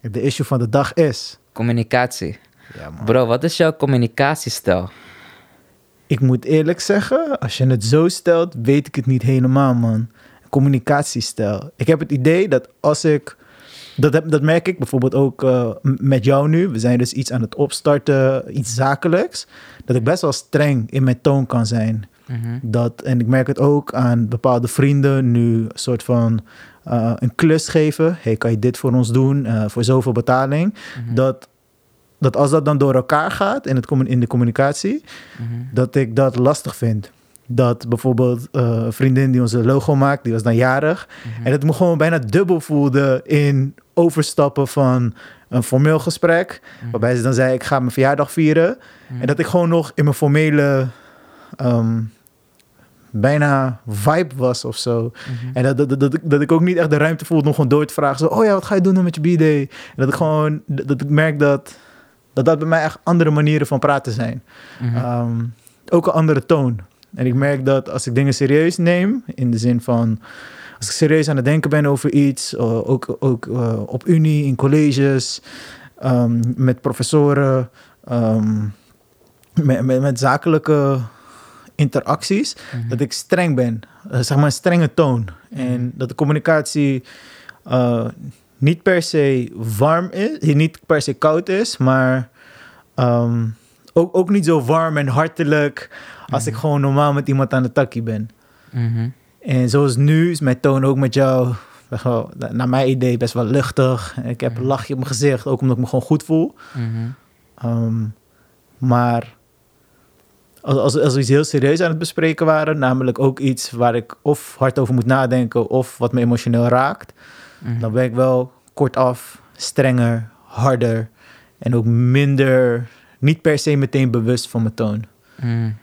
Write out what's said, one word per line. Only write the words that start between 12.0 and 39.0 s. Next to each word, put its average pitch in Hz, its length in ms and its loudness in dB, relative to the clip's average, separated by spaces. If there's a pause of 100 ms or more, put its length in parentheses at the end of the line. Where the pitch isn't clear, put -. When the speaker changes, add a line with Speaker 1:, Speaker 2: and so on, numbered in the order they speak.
Speaker 1:
het 156 120 -6
idee 160 360 2
dat 131 200 0 (120)
als 147 240 0
ik... 151 320 -2 (600)
Dat 143 160 2
heb, 160 180 0
dat 147 120 2
merk 165 260 2
ik 180 100 -4
bijvoorbeeld 127 360 -2
ook, 139 300 0
eh, 123 260 2 (120)
m-, 135 180 0
met 135 240 0
jou 139 240 2
nu. 170 200 0
We 117 100 -4
zijn 123 200 2
dus 123 140 -2
iets 131 200 -6
aan 123 80 -2
het 107 140 -6
opstarten, 139 1040 0
iets 120 160 -6
zakelijks. 139 720 -2 (380)
Dat 127 120 0
ik 117 80 0
best 165 180 0
wel 147 100 0
streng 139 580 -2
in 135 140 0
mijn 127 160 2
toon 139 260 2
kan 117 200 0
zijn. 110 420 -2 (180)
Speaker 2:
Mhm. 117 360 -8
Speaker 1:
Dat, 120 400 -2
en 127 180 0
ik 113 60 0
merk 131 200 2
het 139 120 -4
ook 143 360 0
aan 120 340 0
bepaalde 120 400 0
vrienden 135 640 2
nu 120 320 2
een 110 120 -6
soort 120 280 -4
van, 117 380 0 (440)
eh, 117 320 0
een 120 180 -2
klus 160 340 2
geven. 160 520 0
"Hey, 110 160 -2
kan 117 140 -2
je 110 80 0
dit 120 200 0
voor 127 140 0
ons 120 200 2
doen, 131 340 2
eh, 110 220 0
voor 117 160 -4
zoveel 127 280 2
betaling?" 135 600 0 (300)
Speaker 2:
Mhm. 117 100 -6
Speaker 1:
Dat, 131 340 -2 (680)
dat 131 180 0
als 139 140 2
dat 151 140 2
dan 147 140 2
door 135 160 2
elkaar 151 360 0
gaat 208 360 -2
in 135 100 0
het 123 100 -2
commu-, 131 220 0
in 123 120 0
de 117 60 2
communicatie, 139 800 0 (340)
Speaker 2:
Mhm. 120 360 -10
Speaker 1:
dat 127 200 0
ik 113 220 0
dat 131 200 2
lastig 131 400 0
vind. 110 340 -2 (420)
Dat 120 360 0
bijvoorbeeld, 123 640 0
eh, 131 100 0
een 113 300 0
vriendin 135 380 2